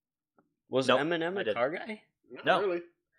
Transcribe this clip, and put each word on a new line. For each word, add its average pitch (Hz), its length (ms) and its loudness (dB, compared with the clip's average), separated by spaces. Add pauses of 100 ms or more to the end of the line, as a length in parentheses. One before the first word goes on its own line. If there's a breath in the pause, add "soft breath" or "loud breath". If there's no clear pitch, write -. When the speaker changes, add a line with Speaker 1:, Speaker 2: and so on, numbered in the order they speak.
(720)
Speaker 1:
Was 127 180 0
Speaker 2:
Nope, 127 120 6
Speaker 1:
Eminem 170 360 -2
Speaker 2:
I - 40 -4
Speaker 1:
a - 40 -6
Speaker 2:
didn't. 107 100 0
Speaker 1:
car 120 160 0
guy? 214 320 -10 (280)
Speaker 3:
Not - 140 -16
Speaker 2:
No. 175 160 4
Speaker 3:
really. 175 220 -2 (360)